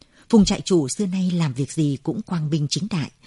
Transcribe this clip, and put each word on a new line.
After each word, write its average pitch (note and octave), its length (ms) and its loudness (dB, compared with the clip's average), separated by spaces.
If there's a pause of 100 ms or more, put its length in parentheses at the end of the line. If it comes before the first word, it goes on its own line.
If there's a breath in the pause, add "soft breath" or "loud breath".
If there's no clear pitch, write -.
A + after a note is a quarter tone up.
(280 soft breath)
Phùng G#3 160 8
trại F#3+ 160 -2
chủ E3 280 2
xưa G#3 180 -4
nay F#3 240 -2
làm E3 240 0
việc B2+ 180 -4
gì D3 300 0
cũng E3 200 -4
quang D3+ 280 -4
minh D3 200 0
chính E3 200 -4
đại, D3+ 200 -2 (160 loud breath)